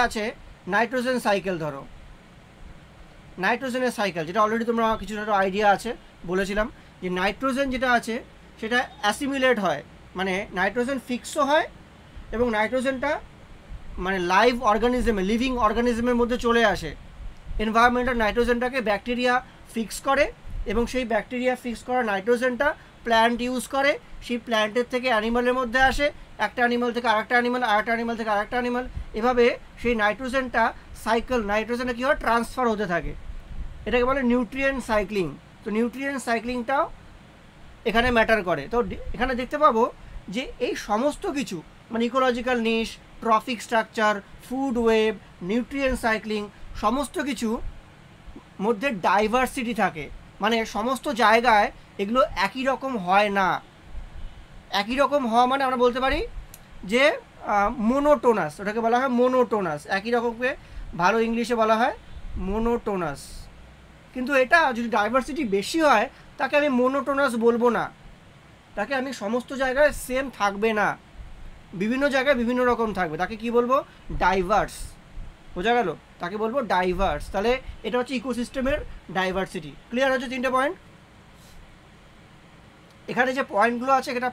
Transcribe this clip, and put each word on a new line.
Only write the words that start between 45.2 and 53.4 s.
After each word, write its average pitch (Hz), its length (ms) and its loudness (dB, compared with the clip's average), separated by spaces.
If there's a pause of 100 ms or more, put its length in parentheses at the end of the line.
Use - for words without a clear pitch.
nutrient 247 580 -2
cycling, 214 480 -2 (320)
সমস্ত 247 380 -2
কিছু 254 300 -4 (1120)
মধ্যে 226 300 0
diversity 220 840 0
থাকে, 165 300 -2 (360)
মানে 220 160 2 (100)
সমস্ত 240 420 -4
জায়গায় 226 600 4 (300)
এগুলো 214 220 0 (160)
একই 196 280 -2
রকম 262 320 -2
হয় 196 340 2
না। 196 180 2 (1200)